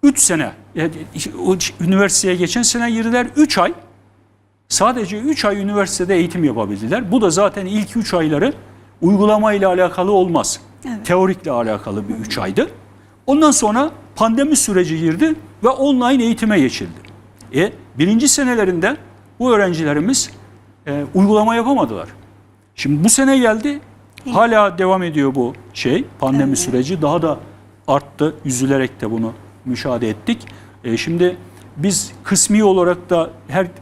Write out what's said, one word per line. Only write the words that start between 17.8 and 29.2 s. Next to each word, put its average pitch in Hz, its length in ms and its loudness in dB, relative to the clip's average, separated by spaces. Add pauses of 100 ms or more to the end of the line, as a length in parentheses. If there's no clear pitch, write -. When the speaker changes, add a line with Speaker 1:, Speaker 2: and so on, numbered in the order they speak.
Speaker 1:
birinci 214 300 2
senelerinde 233 680 0 (420)
bu 247 140 2
öğrencilerimiz, 170 760 0 (560)
e, 143 160 -6 (100)
uygulama 214 420 4
yapamadılar. 214 540 -2 (680)
Şimdi 147 280 -2
bu 220 60 6
sene 269 280 4
geldi, 247 420 0 (440)
Speaker 2:
Hı. 269 60 -12
Speaker 1:
hala 214 480 4
devam 185 260 2
ediyor 147 320 0
bu 123 180 -2 (200)
şey, 156 320 -2 (140)
pandemi 135 280 2
Speaker 2:
Evet. - 120 0
Speaker 1:
süreci. 131 420 -2
Daha 156 200 2
da 156 180 -2 (480)
arttı, 147 480 -2 (100)
üzülerek 135 560 -2
de 107 100 -6
bunu 113 200 -4 (340)